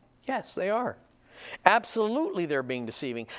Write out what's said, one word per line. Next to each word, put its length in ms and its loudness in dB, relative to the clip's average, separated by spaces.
Yes, 300 -4
they 140 0
are. 280 0
Absolutely, 800 2
they're 180 0
being 220 -4
deceiving. 440 -6